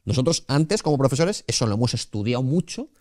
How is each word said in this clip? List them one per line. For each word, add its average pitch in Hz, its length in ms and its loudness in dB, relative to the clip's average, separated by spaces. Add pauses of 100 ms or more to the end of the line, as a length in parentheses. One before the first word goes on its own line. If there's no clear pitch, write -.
Nosotros 127 420 0
antes, 151 360 2
como 151 140 2
profesores, 147 500 0
eso - 180 0
lo 107 80 2
hemos 113 200 0
estudiado 117 500 -4
mucho, 180 460 -2 (120)